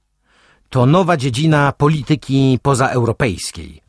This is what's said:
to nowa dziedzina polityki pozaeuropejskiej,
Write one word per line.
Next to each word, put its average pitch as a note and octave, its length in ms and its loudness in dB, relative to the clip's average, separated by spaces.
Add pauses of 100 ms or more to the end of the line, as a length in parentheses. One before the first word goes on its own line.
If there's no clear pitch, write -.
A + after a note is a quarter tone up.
(720)
to B2+ 140 2
nowa E3+ 320 2
dziedzina C#3+ 540 0
polityki C3+ 920 0
pozaeuropejskiej, A2+ 1300 -4